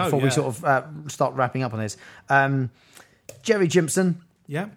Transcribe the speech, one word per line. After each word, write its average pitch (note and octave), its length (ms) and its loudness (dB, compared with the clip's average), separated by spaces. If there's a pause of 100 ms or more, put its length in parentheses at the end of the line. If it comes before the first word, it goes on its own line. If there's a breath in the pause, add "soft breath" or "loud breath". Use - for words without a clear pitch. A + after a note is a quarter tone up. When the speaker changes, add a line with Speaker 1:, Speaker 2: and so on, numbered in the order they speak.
Speaker 1:
Oh, - 40 0
Speaker 2:
before D3+ 140 0
we C3 60 2
Speaker 1:
yeah. C3+ 60 2
Speaker 2:
sort C3+ 160 0
of, B2+ 180 -6
uh, C3+ 180 2 (240)
start C3 280 -2
wrapping C3 280 0
up A#2 100 -4
on A2 60 -6
this. G#2+ 180 -6 (320 loud breath)
Um, C#3 420 2 (720 loud breath)
Jerry G3+ 240 2
Jimpson. E3+ 480 2 (320)
Speaker 1:
Yeah. E3+ 300 -6